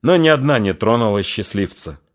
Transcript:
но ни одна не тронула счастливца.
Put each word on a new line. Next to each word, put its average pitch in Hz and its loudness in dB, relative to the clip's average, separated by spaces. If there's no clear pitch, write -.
но 170 2
ни 160 4
одна 143 2
не 98 0
тронула 110 0
счастливца. 92 -8